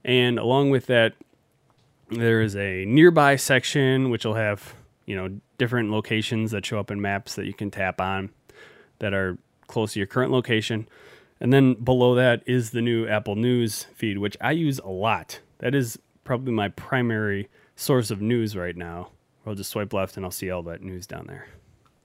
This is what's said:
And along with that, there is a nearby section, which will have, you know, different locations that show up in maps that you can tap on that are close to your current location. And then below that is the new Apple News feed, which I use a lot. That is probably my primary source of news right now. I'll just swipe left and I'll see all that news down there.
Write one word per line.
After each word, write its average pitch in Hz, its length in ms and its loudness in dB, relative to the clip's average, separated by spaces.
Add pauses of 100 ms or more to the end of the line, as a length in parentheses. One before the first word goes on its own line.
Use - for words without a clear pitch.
And 123 340 4
along 131 300 2
with 135 160 2
that, 117 280 4 (960)
there 113 320 2
is 104 160 0
a 95 280 -2
nearby 147 520 8
section, 131 720 2
which 113 160 -2
will 110 80 0
have, 107 400 -4 (320)
you 104 100 -8
know, 95 240 -8 (180)
different 117 340 0
locations 110 600 -2
that 101 140 -6
show 113 140 -6
up 101 120 -8
in 101 100 -6
maps 101 340 -4
that 101 100 -8
you 98 80 -8
can 101 180 -8
tap 92 300 -4
on 95 300 -4 (680)
that 101 140 -4
are 95 240 -2 (300)
close 110 260 -4
to 107 60 -6
your 98 80 -2
current 131 240 0
location. 113 580 -2 (500)
And 123 140 2
then 131 220 6
below 123 400 4
that 123 300 4
is 123 260 0
the 117 100 -2
new 117 260 0
Apple 107 300 -2
News 120 480 0 (100)
feed, 104 220 -4
which 101 240 -4
I 123 100 0
use 151 280 -2
a 95 100 -12
lot. 95 500 -2 (200)
That 123 140 -2
is 127 240 -2 (280)
probably 127 260 -4
my 107 180 0
primary 107 800 -2 (300)
source 127 340 0
of 101 100 -6
news 110 360 0
right 87 180 -6
now. 87 360 -12 (360)
I'll 107 80 -8
just 98 160 -10
swipe 104 220 -6
left 95 240 -4
and 95 80 -8
I'll 90 60 -10
see 92 200 -8
all 90 120 -6
that 85 200 -12
news 92 240 -12
down 82 200 -14
there. - 200 -16 (580)